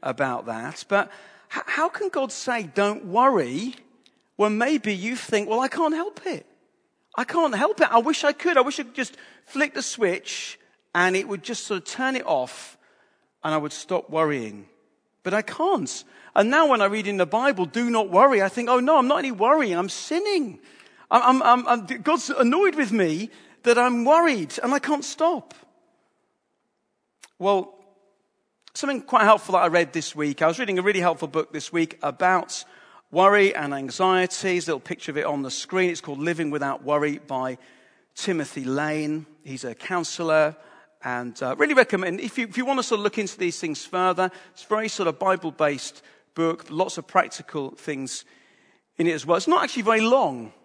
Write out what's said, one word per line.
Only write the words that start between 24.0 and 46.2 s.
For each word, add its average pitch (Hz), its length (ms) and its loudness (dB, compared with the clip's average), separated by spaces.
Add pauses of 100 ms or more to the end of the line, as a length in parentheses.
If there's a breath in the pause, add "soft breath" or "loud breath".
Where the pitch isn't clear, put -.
worried 285 560 2
and 247 100 0
I 285 60 0
can't 285 260 -2
stop." 320 480 -2 (1800)
Well, 190 380 0 (1000)
something 277 280 -4
quite 226 220 4
helpful 202 300 6
that 180 100 6
I - 20 4
read 170 260 2
this 160 220 -8
week. 147 260 -4
I 160 60 4
was 165 140 0
reading 196 180 -2
a 180 40 -2
really 190 180 0
helpful 165 260 0
book 151 260 -6
this 151 200 -10
week 165 280 -2
about 175 640 0 (460 loud breath)
worry 196 420 6
and 143 220 -4
anxieties. 180 920 0
A - 20 -2
little 139 100 -2
picture - 300 -10
of 143 80 -4
it - 80 -2
on 143 160 -4
the 131 80 -8
screen. 185 400 -2
It's 165 100 -8
called 143 200 -10
Living 160 300 -2
Without 143 340 -6
Worry 147 340 -2
by 131 400 -8 (560 soft breath)
Timothy 151 500 -6
Lane. 151 600 -4 (160)
He's 135 220 -14
a 117 100 -10
counsellor. 160 840 0 (460 loud breath)
And, 123 400 -8
uh, 131 160 -4
really 294 160 2
recommend, 190 460 2
if - 180 -8
you, 233 80 -4
if 196 100 -10
you 247 80 -4
want 269 140 0
to 247 60 -2
sort 214 160 -2
of - 20 -6
look 208 160 -2
into 202 180 -6
these 175 220 -4
things 156 260 -8
further, 185 460 0 (220 loud breath)
it's - 120 -20
a - 40 -20
very 220 200 -2
sort 185 200 -2
of 151 100 -4
Bible-based 160 840 -2 (320 soft breath)